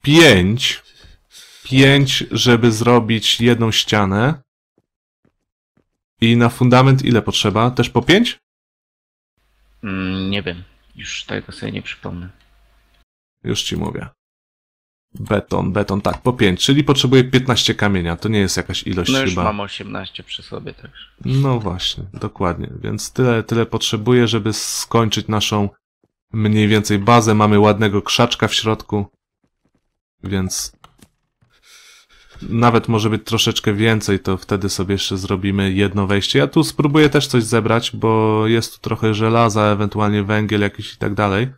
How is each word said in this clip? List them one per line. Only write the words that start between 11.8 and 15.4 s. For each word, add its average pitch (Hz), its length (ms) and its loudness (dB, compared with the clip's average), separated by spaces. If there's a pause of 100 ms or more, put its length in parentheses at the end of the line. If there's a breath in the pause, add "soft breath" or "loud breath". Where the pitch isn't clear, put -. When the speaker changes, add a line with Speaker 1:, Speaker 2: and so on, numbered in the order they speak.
Speaker 2:
przypomnę. 90 480 -14 (1120)
Speaker 1:
Już - 200 -6
ci - 140 -6
mówię. 80 300 -8 (1040)
Beton, 95 600 -4